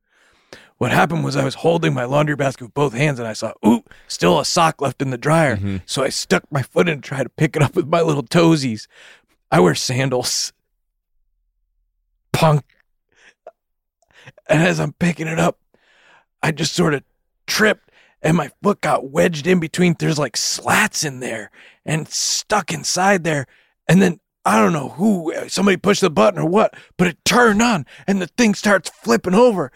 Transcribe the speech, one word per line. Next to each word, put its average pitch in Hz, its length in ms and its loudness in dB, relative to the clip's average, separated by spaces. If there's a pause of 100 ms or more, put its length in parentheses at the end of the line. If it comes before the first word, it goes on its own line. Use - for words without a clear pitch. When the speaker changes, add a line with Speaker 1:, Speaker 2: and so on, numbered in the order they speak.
(800)
Speaker 1:
What 123 140 -2
happened 160 320 0
was 139 120 -4
I 139 80 0
was 135 100 -4
holding 160 400 0
my 127 100 -4
laundry 147 320 0
basket 135 280 -4
with 113 100 -18
both 139 180 -2
hands, 135 260 -2
and 117 80 -8
I 110 60 -8
saw, 107 200 -8 (120)
ooh, 220 180 4 (260)
still 170 300 0
a 131 60 -2
sock 165 380 0
left 131 180 -4
in 135 80 -2
the 127 80 -6
dryer. 143 400 2
Speaker 2:
Mm-hmm. 98 200 -4 (100)
Speaker 1:
So - 180 -4
I - 60 -2
stuck - 420 -2
my 143 80 -2
foot 180 280 0
in 160 60 -2
and 127 80 -14
tried 135 200 -6
to - 80 -6
pick - 260 -2
it 151 60 2
up 131 120 -2
with 165 140 0
my 170 140 2
little 147 200 0
toesies. 143 640 2 (640)
I 165 100 4
wear 170 140 4
sandals. 127 760 -4 (1800)
Punk. 151 300 2 (1900)
And 156 120 4
as 175 160 0
I'm 151 140 -4
picking 165 360 -2
it 165 100 -6
up, 170 200 0 (840)
I 143 100 -2
just 151 220 -4
sort 170 180 0
of 135 100 -4 (440)
tripped, - 440 0 (300)
and 165 160 2
my 147 140 -2 (120)
foot 196 200 0
got 139 280 -2
wedged 165 360 0
in 180 140 2
between. 170 380 0
There's, 156 200 -2
like, 143 180 -4
slats - 680 -2
in 127 160 -10
there 113 300 -10 (360)
and 151 200 -4
stuck - 640 -4
inside 175 540 0
there. 147 220 -2 (420)
And 180 140 6
then 180 180 0 (240)
I 208 160 2
don't 196 120 2
know 135 180 -6
who, 170 420 -2 (160)
somebody 190 280 0
pushed 196 260 0
the 180 80 2
button 190 300 2
or 156 80 -2
what, 208 260 2 (220)
but 180 120 2
it 165 160 -8
turned 220 380 4
on, 214 220 0 (220)
and 196 160 0
the 165 60 -8
thing 214 260 2
starts 202 340 0
flipping 196 460 -2
over, 202 420 4